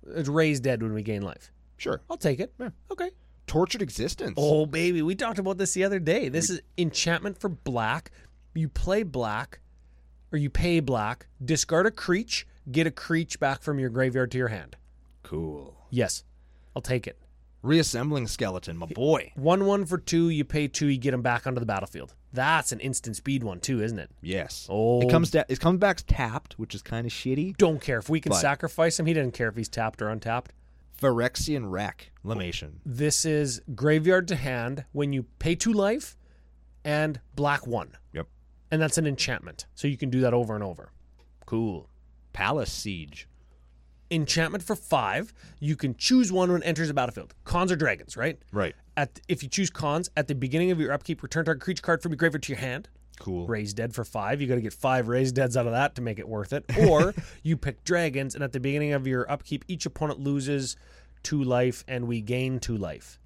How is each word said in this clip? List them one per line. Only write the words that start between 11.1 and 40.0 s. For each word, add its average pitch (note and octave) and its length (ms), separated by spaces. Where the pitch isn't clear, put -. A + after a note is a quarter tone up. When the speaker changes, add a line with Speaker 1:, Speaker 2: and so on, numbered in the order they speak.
Speaker 1:
discard D#3+ 420
a A3 60
creature, - 540
get D#3+ 160
a - 40
creature - 480
back C3+ 220
from C#3+ 180
your C3 100
graveyard B2+ 420
to B2+ 60
your B2+ 120
hand. F2 260
Speaker 2:
Cool. D2+ 520
Speaker 1:
Yes. A#2+ 340
I'll C3 60
take B2+ 260
it. - 120
Speaker 2:
Reassembling C#3 680
Skeleton, F#2 500
my E2+ 100
boy. C#3 480
Speaker 1:
One F3 300
one G3+ 200
for F3 120
two, E3+ 320
you D3+ 140
pay D3 240
two, D3 200
you C#3 100
get B2+ 160
him B2+ 80
back A#2+ 260
onto B2 140
the A#2 40
battlefield. G2 480
That's C#3+ 400
an G#2+ 80
instant A#2+ 340
speed C3+ 280
one F#2 180
too, B2 200
isn't A2 180
it? - 100
Speaker 2:
Yes. F2 480
Speaker 1:
Oh. A2+ 320
Speaker 2:
It B2 80
comes E3 220
da-, D#3 160
it C3 140
comes F3 180
back G3 260
tapped, A#2+ 540
which A2 160
is G2+ 60
kinda A#2 280
shitty. D3 480
Speaker 1:
Don't D#3+ 220
care. A#2+ 200
If G#2 100
we D#3 100
can D#3 120
Speaker 2:
But F3+ 80
Speaker 1:
sacrifice D#3+ 600
him, D#3+ 60
he E3 80
doesn't C#3 200
care A#2 140
if G#2+ 80
he's A2+ 140
tapped A2 320
or G#2+ 80
untapped. A2+ 420
Speaker 2:
Phyrexian B2+ 680
Wreck, F#2+ 400
Lamation. F2 600
Speaker 1:
This C#3+ 380
is D3 380
graveyard D#3 540
to F3 60
hand B2+ 560
when C#3+ 220
you C3 100
pay E3+ 160
two A3+ 180
life G#3 440
and D3+ 380
black C#3+ 300
one. A#2 300
Speaker 2:
Yep. D#2 140
Speaker 1:
And D#3 100
that's D#3 160
an D#3+ 100
enchantment, - 680
so - 120
you C#3+ 100
can C#3 120